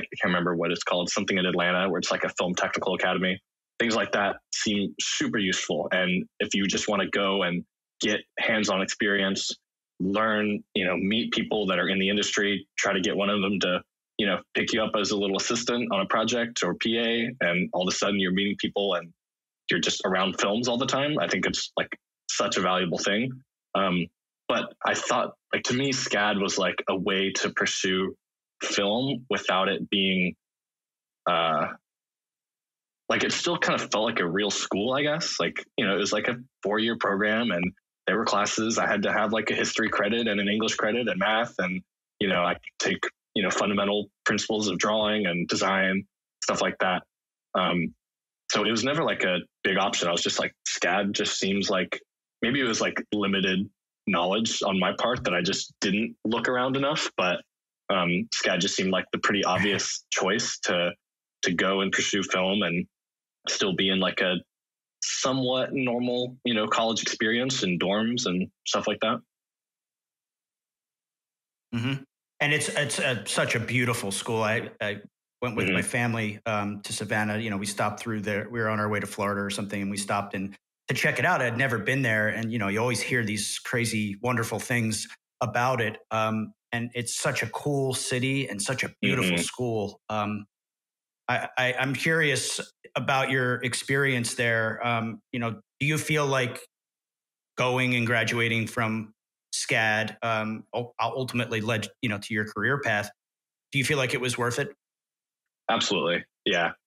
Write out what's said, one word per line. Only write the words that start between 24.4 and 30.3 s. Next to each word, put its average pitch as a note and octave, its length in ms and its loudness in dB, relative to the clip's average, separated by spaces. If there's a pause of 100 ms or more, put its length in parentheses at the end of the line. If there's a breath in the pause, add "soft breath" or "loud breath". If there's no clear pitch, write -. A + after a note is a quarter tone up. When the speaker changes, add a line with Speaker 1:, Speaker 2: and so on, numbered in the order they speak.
Speaker 1:
but A#2 260 -2 (120)
I G#2 80 2
thought, - 400 0 (200)
like, G2 100 0
to - 100 0
me, C3+ 180 2
scad G#2 500 2
was, F#2+ 180 0
like, F2+ 300 0
a F#2+ 60 2
way F#2+ 420 2
to G2+ 140 0
pursue F#2+ 640 0 (480)
film A#2 640 0
without F#2+ 400 2
it F#2 200 -2
being, F#2+ 460 2 (920)